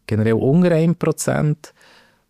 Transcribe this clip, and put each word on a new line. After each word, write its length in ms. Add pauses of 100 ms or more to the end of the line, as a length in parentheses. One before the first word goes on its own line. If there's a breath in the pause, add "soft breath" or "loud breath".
generell 280
unter 380
ein 240
Prozent. 800 (560 soft breath)